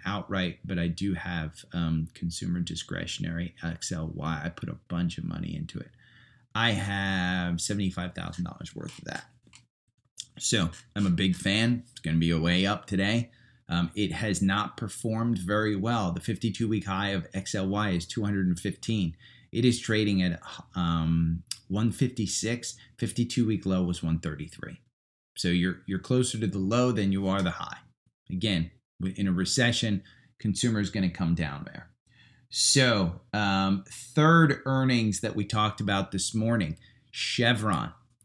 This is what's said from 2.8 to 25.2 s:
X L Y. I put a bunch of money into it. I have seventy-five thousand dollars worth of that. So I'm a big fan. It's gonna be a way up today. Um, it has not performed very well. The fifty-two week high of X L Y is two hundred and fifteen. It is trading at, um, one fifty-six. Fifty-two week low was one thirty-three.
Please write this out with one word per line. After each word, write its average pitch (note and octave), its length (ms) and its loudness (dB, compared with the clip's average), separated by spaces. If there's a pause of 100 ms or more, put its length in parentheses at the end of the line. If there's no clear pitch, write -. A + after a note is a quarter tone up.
X E2 300 -6
L D#2+ 240 -4
Y. D#2 300 -4
I E2+ 60 -6
put - 180 -8
a - 180 -8
bunch F2 320 -2
of - 60 -6
money - 320 -6
into - 240 -8
it. - 100 -14 (640)
I A2+ 160 4
have F#2+ 880 0
seventy-five F#2 540 -2
thousand F2 300 -6
dollars - 300 -10
worth - 240 -10
of - 60 -16
that. G1+ 220 -10 (1120)
So F#2 320 2 (260)
I'm G2+ 100 0
a F#2 40 4
big F2+ 260 2
fan. A2+ 540 0
It's - 100 -20
gonna D#2+ 160 0
be E2 140 4
a E2 80 4
way F2 280 4
up G#2 200 -2
today. G#2 440 0 (380)
Um, E2+ 260 0
it G2 180 -2
has F#2+ 280 -2
not G2 360 0
performed A2+ 600 -2
very G#2 380 2
well. G#2 340 0
The F2 100 -4
fifty-two A2+ 480 -2
week G#2 180 0
high G2 240 0
of F#2 240 -2
X F#2+ 200 -4
L F#2+ 140 0
Y G#2 220 0
is F2 160 0
two A2 180 -4
hundred G2 220 2
and F2 120 2
fifteen. G2 580 -2 (360)
It A#2+ 120 2
is B2 140 4
trading G#2 440 2
at, F2 180 0 (340)
um, E2 680 2 (260)
one G#2+ 240 0
fifty-six. A#2+ 840 -2 (220)
Fifty-two A#2+ 480 0
week G#2+ 200 0
low F#2 180 2
was F2 180 -2
one E2 160 2
thirty-three. D#2 640 -10 (560)